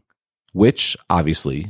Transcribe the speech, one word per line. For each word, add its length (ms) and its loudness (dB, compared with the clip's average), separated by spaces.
which, 460 2
obviously, 600 -2